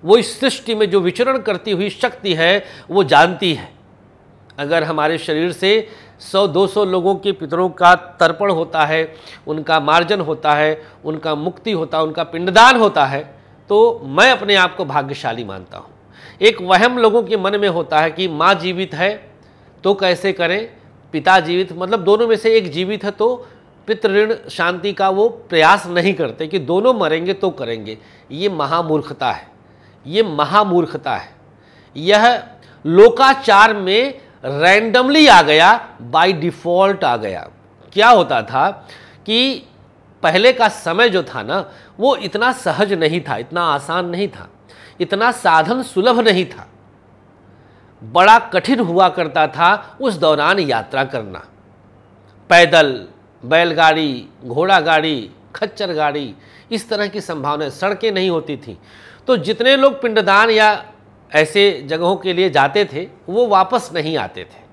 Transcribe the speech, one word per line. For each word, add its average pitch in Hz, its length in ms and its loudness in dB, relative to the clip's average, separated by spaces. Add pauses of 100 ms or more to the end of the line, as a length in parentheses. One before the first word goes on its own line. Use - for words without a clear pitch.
वो 196 140 4
इस - 220 -4
सृष्टि 233 360 -4
में 214 140 -2
जो 196 100 0
विचरण 240 380 -2
करती 208 340 -6
हुई 190 180 -2
शक्ति 202 440 -4
है, 175 300 0 (260)
वो 190 140 2
जानती 165 500 4
है। - 160 -10 (920)
अगर 156 240 -2
हमारे 156 340 -2
शरीर 165 340 -4
से 208 360 -2 (320)
सौ 196 280 -2
दो 180 200 0
सौ 202 180 -2
लोगों 185 300 -2
के 190 160 -6
पितरों 175 380 -4
का 180 260 4
तर्पण 175 560 -2
होता 160 340 -2
है, 160 300 -4 (320)
उनका 156 320 -2
मार्जन 170 420 0
होता 151 320 -2
है, 156 280 0 (240)
उनका 156 300 -6
मुक्ति 180 360 -8
होता 160 260 -4
है, 160 60 0
उनका 160 200 -6
पिंडदान 190 560 4
होता 185 260 4
है, 139 300 -8 (340)
तो 226 340 2
मैं 175 280 4
अपने 208 240 0
आप 180 200 2
को 185 100 -6
भाग्यशाली 135 580 -6
मानता 95 340 -14
हूँ। - 120 -20 (520)
एक 214 200 2
वहम 196 360 2
लोगों 226 260 2
के 202 140 -4
मन 196 220 -2
में 202 100 0
होता 160 300 -2
है 160 120 0
कि 180 160 -6
माँ 165 260 0
जीवित 180 400 -6
है 196 380 -4 (520)
तो 196 100 0
कैसे 190 400 -2
करें, 190 360 -4 (420)
पिता 180 280 2
जीवित, 175 340 -4
मतलब 185 300 -4
दोनों 214 240 2
में 226 80 2
से 226 220 0
एक 185 140 -2
जीवित 185 320 -6
है 202 80 -6
तो 240 360 -4 (400)
पितृ 220 220 -2
ऋण 214 240 0 (160)
शांति 180 440 -4
का 190 160 0
वो 202 200 0
प्रयास 175 580 2
नहीं 175 260 0
करते 151 340 -6
कि 180 120 -6
दोनों 185 340 0
मरेंगे 175 400 -2
तो 190 160 -4
करेंगे। 113 480 -10 (340)
ये 180 180 -4
महामूर्खता 151 840 -4
है, - 160 -10 (600)
ये 196 160 -2
महामूर्खता 160 920 -2
है। - 200 -14 (640)
यह 208 460 2 (420)
लोकाचार 226 880 6
में 208 480 -2 (240)
randomly 220 840 4
आ 185 120 10
गया, 160 560 4 (140)
by 175 220 2
default 175 680 -2
आ 123 140 0
गया। 98 320 -10 (440)
क्या 220 160 4
होता 151 320 4
था 131 460 -4 (380)
कि 247 420 -2 (560)
पहले 190 300 4
का 233 140 0
समय 196 420 -2
जो 180 140 0
था 120 200 -10
ना, 160 280 -6 (280)
वो 254 160 0
इतना 214 360 -4
सहज 202 420 -2
नहीं 156 280 -2
था, 135 160 -8
इतना 160 240 -6
आसान 165 440 -4
नहीं 180 220 -6
था, - 220 -16 (500)
इतना 202 320 -2
साधन 185 520 2
सुलभ 226 360 0
नहीं 190 260 2
था। - 220 -20 (1400)
बड़ा 185 360 6
कठिन 233 400 -2
हुआ 180 300 2
करता 156 380 -2
था 160 540 -2
उस 254 120 -2
दौरान 156 460 0
यात्रा 131 440 -4
करना, 110 440 -10 (1040)
पैदल, 151 580 4 (380)
बैलगाड़ी, 156 840 0 (180)
घोड़ा 170 340 0
गाड़ी, 151 500 0 (260)
खच्चर 196 380 -6
गाड़ी, 147 420 -4 (360)
इस 220 180 -8
तरह 208 180 -4
की 196 140 -10
संभावनाएं, 147 480 -6
सड़कें 202 420 -4
नहीं 190 180 -2
होती 156 280 -6
थीं। 98 180 -16 (520)
तो 254 100 2
जितने 226 400 0
लोग 277 240 2
पिंडदान 214 480 2
या 214 360 2 (480)
ऐसे 156 520 2
जगहों 170 300 -2
के 185 180 -6
लिए 185 160 0
जाते 143 360 2
थे, 156 220 -10 (220)
वो 226 180 0
वापस 190 460 0
नहीं 156 240 -4
आते 92 260 -10
थे। - 300 -20